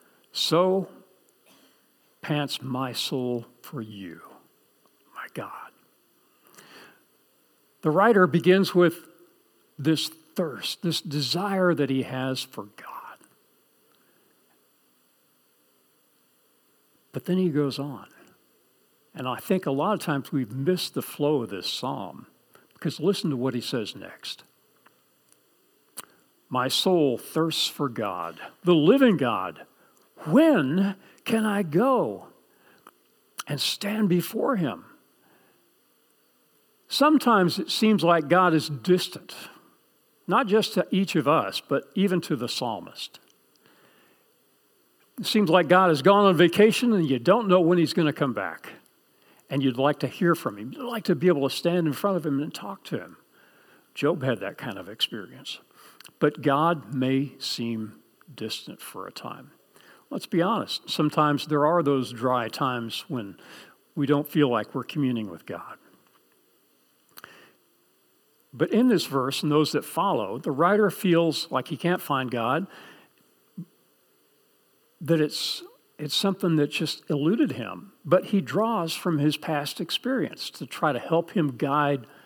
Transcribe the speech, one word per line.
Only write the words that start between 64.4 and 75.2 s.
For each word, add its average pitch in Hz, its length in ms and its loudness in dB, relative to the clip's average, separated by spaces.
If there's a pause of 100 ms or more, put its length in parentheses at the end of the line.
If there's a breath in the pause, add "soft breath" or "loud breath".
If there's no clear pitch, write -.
like 113 260 -2
we're 127 80 -6
communing 120 480 -2
with - 160 -16
God. - 320 -14 (2750 loud breath)
But 151 200 0
in 247 160 4
this 196 180 2
verse 135 380 -2
and 151 80 2
those 151 180 4
that - 140 -2
follow, 131 540 -2
the 156 120 -6
writer 185 400 2
feels 170 640 0
like 127 160 -4
he 151 80 -6
can't 175 260 -2
find 131 300 -4
God, 127 340 -2 (2250 loud breath)
that 156 200 2